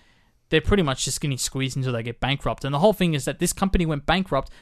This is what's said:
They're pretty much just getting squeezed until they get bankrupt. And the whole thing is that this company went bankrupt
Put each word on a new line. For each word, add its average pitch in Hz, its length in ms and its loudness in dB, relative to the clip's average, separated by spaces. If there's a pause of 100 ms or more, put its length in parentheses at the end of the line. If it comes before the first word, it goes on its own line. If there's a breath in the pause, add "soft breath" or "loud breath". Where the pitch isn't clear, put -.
(500 soft breath)
They're 156 120 4
pretty 202 220 4
much 135 220 -2
just - 140 -4
getting 139 200 -2
squeezed 131 360 -4
until 131 180 -2
they 117 100 -4
get 117 160 -8
bankrupt. 131 440 -2
And 139 100 -4
the 143 60 0
whole 208 140 6
thing 170 220 0
is 131 100 -4
that 143 140 -4
this 175 140 0
company 190 340 2
went 147 180 -4
bankrupt 165 460 0 (100)